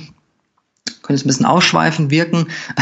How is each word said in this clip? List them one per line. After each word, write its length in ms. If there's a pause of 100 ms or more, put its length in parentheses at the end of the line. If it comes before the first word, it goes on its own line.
(1040)
könnte 180
jetzt 40
ein 40
bisschen 180
ausschweifend 640
wirken, 380 (340)